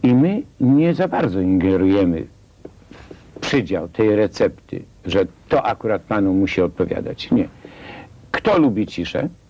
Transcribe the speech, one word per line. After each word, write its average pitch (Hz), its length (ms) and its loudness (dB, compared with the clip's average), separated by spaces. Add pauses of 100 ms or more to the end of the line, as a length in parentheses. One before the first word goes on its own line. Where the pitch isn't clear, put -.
I 123 120 4
my 185 280 2 (180)
nie 147 340 4
za 185 140 -2
bardzo 98 320 -2
ingerujemy 92 840 2 (1080)
w - 60 -18
przydział 92 480 -2
tej 107 280 2
recepty, - 680 -2 (240)
że 92 200 0 (220)
to 147 180 2
akurat 110 360 -2
panu 98 320 0
musi 95 280 0
odpowiadać. - 680 -4
Nie. - 180 0 (840)
Kto - 280 0
lubi 110 280 2
ciszę - 420 -6 (220)